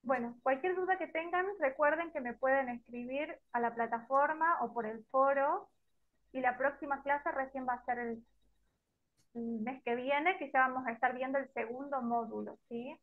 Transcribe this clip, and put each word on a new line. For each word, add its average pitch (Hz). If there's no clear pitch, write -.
Bueno, 240
cualquier 311
duda 370
que 339
tengan, 349
recuerden 302
que 302
me 240
pueden 262
escribir 247
a 240
la 233
plataforma 277
o 233
por 226
el 220
foro. 277
Y 254
la 247
próxima 277
clase 285
recién 262
va 247
a 240
ser 240
el, 233
el 233
mes 254
que 233
viene, 285
que 285
ya 262
vamos 254
a 233
estar 240
viendo 262
el 269
segundo 254
módulo, 220
¿sí? 247